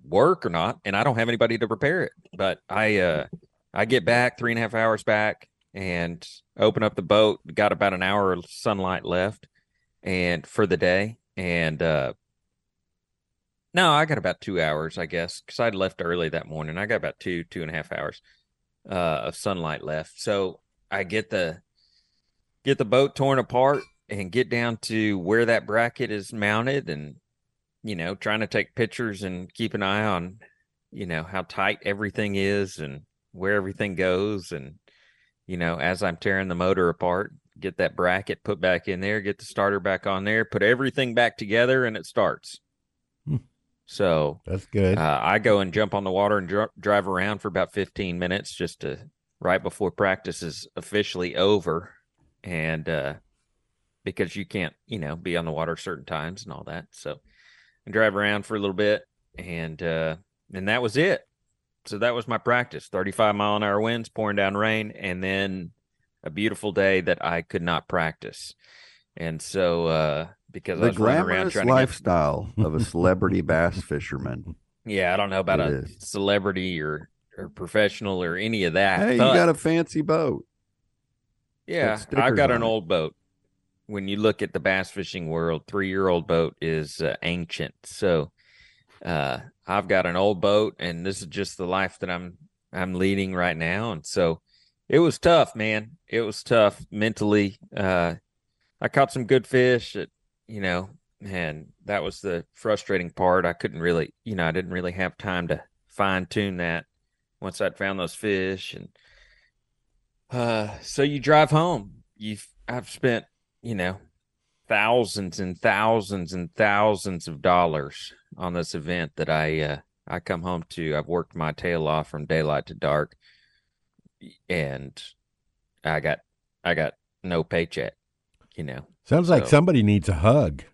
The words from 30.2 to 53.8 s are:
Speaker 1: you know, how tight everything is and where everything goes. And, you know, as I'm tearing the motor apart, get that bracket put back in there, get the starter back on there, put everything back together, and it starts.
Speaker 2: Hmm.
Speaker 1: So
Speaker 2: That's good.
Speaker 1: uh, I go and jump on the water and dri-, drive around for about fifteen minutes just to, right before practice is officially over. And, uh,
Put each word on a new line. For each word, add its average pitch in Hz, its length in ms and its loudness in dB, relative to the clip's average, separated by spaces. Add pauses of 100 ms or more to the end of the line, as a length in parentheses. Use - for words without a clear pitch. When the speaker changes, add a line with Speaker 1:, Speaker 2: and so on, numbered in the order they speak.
Speaker 1:
you 101 160 -10
know, 80 160 -4
how 95 200 -6
tight 98 400 -2
everything 101 520 -4
is 98 440 0
and 73 280 -10 (240)
where 95 240 -2
everything 98 400 -4
goes. 92 580 -2
And, 73 260 -12 (680)
you 92 100 -8
know, 85 240 -2
as 87 220 0
I'm 87 160 -2
tearing 95 300 0
the 90 60 -4
motor 90 360 2
apart, 90 420 -2 (260)
get 87 200 -6
that 82 180 0
bracket 92 480 0
put 104 160 -4
back 90 260 2
in 90 140 -4
there, 101 220 -2
get 98 160 -4
the - 80 -18
starter 101 340 0
back 95 260 -2
on 95 180 -2
there, 110 200 0
put 101 180 -4
everything 123 520 2
back 117 240 2
together, 120 480 2
and 110 100 -4
it 85 80 -10
starts. - 560 -2 (680)
Speaker 2:
Hmm. 147 100 -2 (500)
Speaker 1:
So 80 600 0
Speaker 2:
That's 92 200 -6
good. 98 320 2
Speaker 1:
uh, 76 240 2
I 90 160 4
go 104 220 4
and 92 120 -2
jump 101 220 0
on 101 100 -2
the 98 60 -2
water 101 280 2
and 92 100 -6
dri-, 104 180 0 (120)
drive 101 300 2
around 95 320 -2
for - 80 -6
about 90 240 -2
fifteen 92 460 -4
minutes 92 360 -4
just - 260 -8
to, 67 180 -8 (420)
right 92 220 2
before 92 280 -4
practice 95 520 -2
is 80 240 -10 (100)
officially 90 600 -4
over. 87 580 2 (500)
And, 80 440 -4
uh, 73 260 -2 (880)